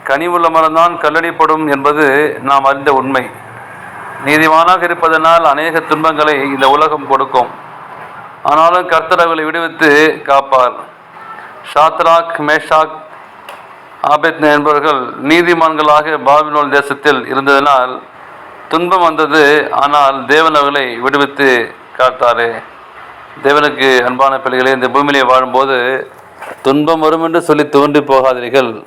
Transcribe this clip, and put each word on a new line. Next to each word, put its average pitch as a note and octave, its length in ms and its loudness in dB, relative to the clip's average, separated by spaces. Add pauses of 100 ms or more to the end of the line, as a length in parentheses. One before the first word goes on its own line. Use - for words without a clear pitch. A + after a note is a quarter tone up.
கனி C#3+ 220 -2
உள்ள E3+ 240 0
மரம் D#3+ 240 0
தான் E3+ 240 2
கல்லடிப்படும் D#3 720 -2
என்பது C#3+ 720 0
நாம் C#3 220 0
அறிந்த C#3 280 0
உண்மை. C3 340 -2 (960)
நீதிமானாக D#3+ 580 2
இருப்பதனால் E3 640 2
அநேக D#3 360 0
துன்பங்களை D3+ 640 0
இந்த C3+ 260 0
உலகம் D3 400 0
கொடுக்கும். B2+ 380 0 (960)
ஆனாலும் E3+ 460 2
கர்த்தர் E3+ 300 0
அவர்களை E3 260 0
விடுவித்து D#3 800 0
காப்பார். C3+ 480 2 (1000)
சாத்ராக், E3 640 2
மேஷாக், D#3 600 -2 (1120)
ஆபேத்நேகோ D3+ 440 0
என்பவர்கள் D3 480 0 (220)
நீதிமான்களாக D#3 1040 2
பாபிலோன் D3 440 2
தேசத்தில் C#3 560 -2
இருந்ததனால் C3+ 760 0 (680)
துன்பம் F3 340 0
வந்தது. D3+ 680 2
ஆனால் C#3 540 0
தேவன் D#3 280 2
அவர்களை C#3 420 -2
விடுவித்து C3+ 760 0 (260)
காத்தாரே. A#2 640 0 (800)
தேவனுக்கு C3+ 640 2
அன்பான C3 360 0
பிள்ளைகளே, B2+ 340 0
இந்த B2+ 140 -2
பூமியிலே C#3 340 0
வாழும்போது B2+ 840 0 (540)
துன்பம் D3+ 380 0
வரும் D#3 220 0
என்று E3 200 -2
சொல்லி D3 260 0
துவண்டு C#3+ 320 2
போகாதீர்கள். C3 880 0